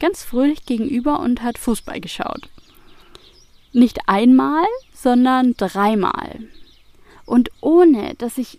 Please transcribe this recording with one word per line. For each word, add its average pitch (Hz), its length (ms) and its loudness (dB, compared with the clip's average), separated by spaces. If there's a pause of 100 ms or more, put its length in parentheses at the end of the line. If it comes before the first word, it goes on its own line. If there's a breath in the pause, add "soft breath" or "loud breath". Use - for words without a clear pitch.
ganz 349 240 -2
fröhlich 285 420 0
gegenüber 247 540 -2
und 240 220 -2
hat 240 160 -4
Fußball - 420 -6
geschaut. - 480 -10 (1200 soft breath)
Nicht 240 360 0
einmal, 262 560 2 (280)
sondern 254 640 0
dreimal. 202 840 -2 (840 soft breath)
Und 240 260 2 (100)
ohne, 311 560 4
dass 240 220 -8
ich - 200 -8